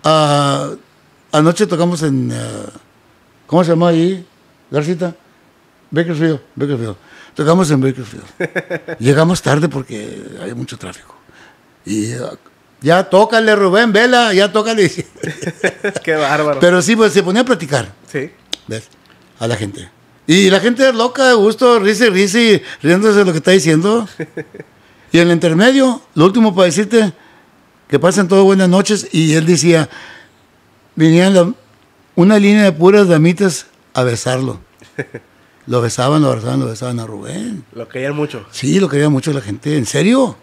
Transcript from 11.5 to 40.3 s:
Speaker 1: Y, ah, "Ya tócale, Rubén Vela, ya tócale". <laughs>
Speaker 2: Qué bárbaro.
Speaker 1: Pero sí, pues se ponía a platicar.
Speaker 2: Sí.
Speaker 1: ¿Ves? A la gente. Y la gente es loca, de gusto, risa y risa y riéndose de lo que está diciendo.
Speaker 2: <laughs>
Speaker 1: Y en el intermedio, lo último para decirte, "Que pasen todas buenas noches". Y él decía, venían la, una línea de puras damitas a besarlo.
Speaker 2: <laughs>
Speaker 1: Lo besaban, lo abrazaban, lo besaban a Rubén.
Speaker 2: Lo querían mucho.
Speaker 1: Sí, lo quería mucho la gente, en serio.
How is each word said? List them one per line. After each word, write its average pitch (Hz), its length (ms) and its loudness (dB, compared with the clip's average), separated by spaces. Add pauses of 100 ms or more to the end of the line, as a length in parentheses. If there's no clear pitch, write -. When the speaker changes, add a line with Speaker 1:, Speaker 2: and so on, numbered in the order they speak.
Speaker 1:
Y, 107 280 -6
ah, 123 180 -10 (500)
"Ya 170 220 2
tócale, 220 520 2
Rubén 202 380 2
Vela, 233 400 2
ya 196 180 2
tócale". 214 380 0 (600)
<laughs> - 520 -6
Speaker 2:
Qué 160 120 -2
bárbaro. 151 440 -2
Speaker 1:
Pero 175 220 4
sí, 196 140 0
pues 220 180 2
se 196 80 2
ponía 185 220 0
a - 20 0
platicar. 139 480 -4 (180)
Speaker 2:
Sí. 147 200 -8 (340)
Speaker 1:
¿Ves? 110 200 -12 (520)
A 117 80 -8
la 117 100 -2
gente. 98 320 -12 (380)
Y 185 240 4
la 190 100 2
gente 247 300 2
es 233 60 -2
loca, 247 320 0
de 247 80 6
gusto, 226 440 2
risa 208 280 2
y - 20 4
risa 196 300 0
y 220 220 4 (200)
riéndose 202 380 2
de 202 60 4
lo 180 80 2
que 156 40 -2
está 180 140 0
diciendo. 190 640 2
Speaker 2:
<laughs> - 1000 -16
Speaker 1:
Y 165 80 4
en 175 80 4
el 175 80 4
intermedio, 226 680 2 (140)
lo 151 100 4
último 208 300 2
para 185 100 4
decirte, 202 480 0 (720)
"Que 139 120 0
pasen 185 280 2
todas 196 180 4
buenas 190 220 4
noches". 196 440 0
Y 160 240 2
él 160 100 0
decía, 165 420 2 (1080)
venían 165 400 4
la, 180 180 2 (640)
una 202 240 4
línea 208 240 4
de 196 80 4
puras 190 360 4
damitas 170 600 0 (260)
a 131 80 -2
besarlo. 127 580 -4 (380)
Speaker 2:
<laughs> 139 80 -10 (640)
Speaker 1:
Lo 120 120 0
besaban, 127 400 0
lo 139 80 2
abrazaban, 123 320 -4
lo 127 60 -4
besaban 120 340 -10
a 113 40 -12
Rubén. 131 600 -12 (100)
Speaker 2:
Lo 117 140 -16
querían 135 260 -8
mucho. 147 360 -8
Speaker 1:
Sí, 156 280 -2
lo 185 80 0
quería 143 220 0
mucho 139 240 -2
la 135 80 -4
gente, 104 360 -8
en 117 80 -2
serio. 220 580 0